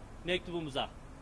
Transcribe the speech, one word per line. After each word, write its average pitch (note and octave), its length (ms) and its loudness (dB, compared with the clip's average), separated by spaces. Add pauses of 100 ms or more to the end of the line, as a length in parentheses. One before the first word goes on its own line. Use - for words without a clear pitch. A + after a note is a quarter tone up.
(240)
mektubumuza, E3 680 2 (320)